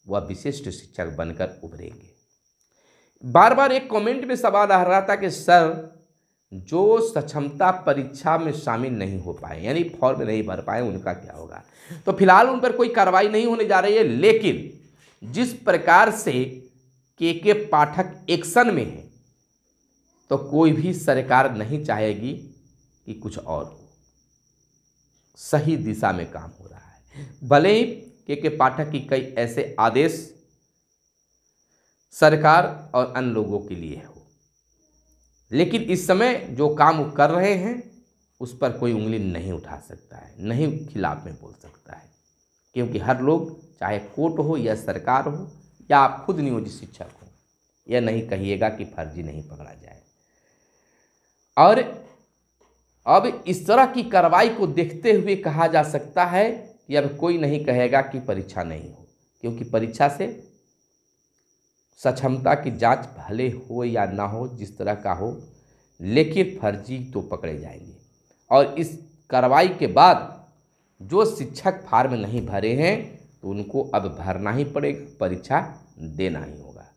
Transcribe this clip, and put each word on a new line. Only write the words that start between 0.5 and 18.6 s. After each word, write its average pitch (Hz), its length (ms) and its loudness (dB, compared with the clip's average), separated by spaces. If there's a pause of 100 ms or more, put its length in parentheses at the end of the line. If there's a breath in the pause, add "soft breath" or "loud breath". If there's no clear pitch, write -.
शिक्षक - 360 -12 (100)
बनकर 82 480 -8
उभरेंगे। - 460 -18 (1120)
बार 165 300 6
बार 269 180 4
एक 262 180 -2
कमेंट 226 340 -2
में 254 120 -4
सवाल 202 360 2
आ 185 100 6
रहा 185 180 4
था 202 160 -2
कि 196 140 -4
सर, 165 680 2 (540)
जो 190 560 2
सक्षमता 151 640 -2
परीक्षा 156 680 -2
में 160 140 -4
शामिल 123 400 -4
नहीं 98 280 -4
हो 85 120 -10
पाए, 82 320 -12
यानी 147 200 -2
फॉर्म 139 380 -2
नहीं 110 240 -2
भर 92 140 -8
पाए, 107 200 -4
उनका 95 320 -4
क्या - 200 -14
होगा? 80 300 -18 (440 loud breath)
तो 190 60 0
फिलहाल 190 360 6
उन 254 120 -2
पर 247 120 0
कोई 240 160 2
कार्रवाई 196 400 4
नहीं 214 180 0
होने 226 180 -2
जा 190 160 4
रही 208 160 2
है, 226 60 4
लेकिन 175 720 2 (480 soft breath)
जिस 147 300 -4
प्रकार 185 580 4
से - 220 -4 (880)
केके 170 320 2 (140)
पाठक - 640 0
एक्शन 214 440 2